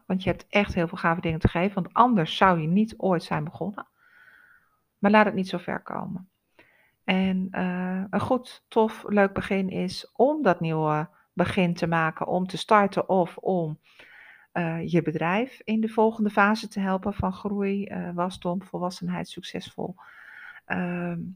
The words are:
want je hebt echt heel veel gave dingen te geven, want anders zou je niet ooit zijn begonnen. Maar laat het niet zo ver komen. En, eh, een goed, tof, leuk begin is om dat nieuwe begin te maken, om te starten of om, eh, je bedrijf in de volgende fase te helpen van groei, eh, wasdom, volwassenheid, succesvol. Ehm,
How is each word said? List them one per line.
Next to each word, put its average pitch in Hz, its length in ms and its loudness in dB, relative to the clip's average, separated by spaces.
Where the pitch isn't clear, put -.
want 190 160 -2
je 180 80 0
hebt - 180 -4
echt 202 260 0
heel 170 140 0
veel 185 100 -12
gave 170 220 0
dingen 160 200 -2
te - 80 6
geven, 190 260 0
want 180 200 -4
anders 226 420 4
zou 185 240 6
je 156 60 -2
niet 208 300 2
ooit 180 260 0
zijn 156 220 -4
begonnen. 180 420 -8
Maar 202 120 2
laat 214 140 8
het 208 100 -2
niet 185 140 -4
zo 180 100 -6
ver - 240 -8
komen. - 480 -10
En, 190 460 0
eh, 185 600 -4
een 202 100 0
goed, - 480 -4
tof, 220 400 0
leuk 202 240 2
begin 190 360 -2
is 185 440 -6
om 294 300 2
dat 175 180 4
nieuwe 156 480 0
begin 180 420 0
te 170 120 -4
maken, 165 400 0
om 180 200 -2
te 185 100 -8
starten 202 520 4
of 180 280 2
om, 170 420 -2
eh, 165 360 -4
je 165 140 4
bedrijf 170 640 -2
in 220 160 0
de 220 80 0
volgende 220 420 2
fase 214 380 4
te - 120 -6
helpen 190 340 -2
van 190 180 -2
groei, 202 520 -4
eh, 180 300 -8
wasdom, 180 480 -4
volwassenheid, 180 640 -6
succesvol. - 640 -10
Ehm, 175 560 -4